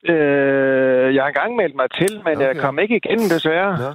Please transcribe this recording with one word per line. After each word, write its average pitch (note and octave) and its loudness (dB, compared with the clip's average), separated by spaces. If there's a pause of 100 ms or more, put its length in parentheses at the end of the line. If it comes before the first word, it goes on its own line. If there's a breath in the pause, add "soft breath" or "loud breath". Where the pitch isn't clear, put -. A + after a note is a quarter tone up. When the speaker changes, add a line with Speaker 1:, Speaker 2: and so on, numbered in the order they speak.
(140)
Speaker 1:
Øh, C3+ 2
jeg C3+ 2
har C#3 0
engang E3 -2
meldt E3+ -2
mig C3 0 (100)
til, G3+ -2
men D3+ -2
jeg C3+ 2
Speaker 2:
Okay. C3+ -4
Speaker 1:
kom C#3 -2
ikke G#3 0
igennem, A3 -2
desværre. E3 0 (120)
Speaker 2:
Nå. C3 -4